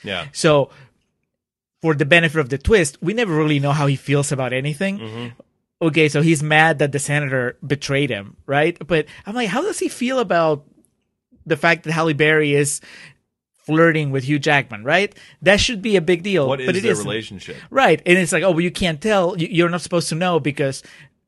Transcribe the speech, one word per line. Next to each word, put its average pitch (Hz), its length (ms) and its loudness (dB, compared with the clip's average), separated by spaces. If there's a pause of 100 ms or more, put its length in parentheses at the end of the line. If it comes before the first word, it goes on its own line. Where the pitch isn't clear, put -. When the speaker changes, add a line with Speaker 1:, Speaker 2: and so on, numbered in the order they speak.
Speaker 1:
Yeah. 92 280 -6
Speaker 2:
So 147 380 2 (1120)
for 160 120 2
the 147 120 0
benefit 160 340 2
of 135 100 -2
the 135 80 -4
twist, 185 440 2
we 170 120 -2
never 214 220 -2
really 151 240 2
know 143 140 0
how 147 140 0
he 139 100 2
feels 143 340 -2
about 127 220 -4
anything. 151 460 -4
Speaker 1:
Mm-hmm. 113 280 -10 (540)
Speaker 2:
Okay, 160 280 2
so 147 120 0
he's 160 220 2
mad 156 360 4
that 143 120 0
the 143 80 -4
senator 135 680 -4
betrayed 139 440 -2
him, 101 260 -8 (100)
right? 151 400 0
But 156 200 -2 (200)
I'm 208 100 -10
like, 240 140 -4
how 220 120 -2
does 381 180 -4
he 370 100 -2
feel 254 300 -4
about 165 460 0 (800)
the 160 100 0
fact 170 280 0
that 156 100 -4
Halle 160 200 0
Berry 151 400 2
is 143 280 0 (840)
flirting 156 460 2
with 135 140 -2
Hugh 143 140 0
Jackman, 135 440 -2
right? 180 300 0 (280)
That 196 180 4
should 220 220 -2
be 214 140 0
a 180 60 4
big 170 220 0
deal, 180 240 0
Speaker 1:
What 135 120 -2
Speaker 2:
but 131 160 -2
Speaker 1:
is - 20 -2
Speaker 2:
it 196 40 -4
Speaker 1:
their - 120 0
Speaker 2:
isn't. 104 120 -4
Speaker 1:
relationship? 104 500 -8 (140)
Speaker 2:
Right, 233 360 4
and 180 120 6
it's 185 160 0
like, 165 100 0
oh, 190 80 4
well, 160 100 0
you 175 100 0
can't 170 280 -2
tell. 196 380 0
You, 156 120 -2
you're 170 200 2
not 175 120 -4
supposed - 280 -4
to 160 60 -4
know 175 240 0
because 143 440 -4 (440)